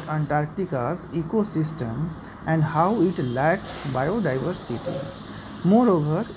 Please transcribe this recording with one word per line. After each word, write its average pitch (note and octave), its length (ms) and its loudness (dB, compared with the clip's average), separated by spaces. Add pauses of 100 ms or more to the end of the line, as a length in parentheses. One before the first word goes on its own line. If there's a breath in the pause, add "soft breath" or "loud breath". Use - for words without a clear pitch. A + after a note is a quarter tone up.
Antarctica's D3+ 1000 -2
ecosystem D#3 1000 -2 (400 loud breath)
and D#3+ 160 4
how E3 380 4
it F#3 180 2
lacks D3 760 0
biodiversity. C#3+ 1700 -2
Moreover, F#3 540 6 (160)